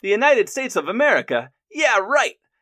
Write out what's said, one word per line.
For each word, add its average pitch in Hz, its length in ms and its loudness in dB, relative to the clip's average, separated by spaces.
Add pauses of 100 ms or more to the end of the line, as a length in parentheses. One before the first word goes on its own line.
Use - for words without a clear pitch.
The 202 80 -8
United 233 400 2
States 262 280 -6
of 151 100 -2
America? 151 640 0 (200)
Yeah, 277 280 0
right! 220 380 -2 (260)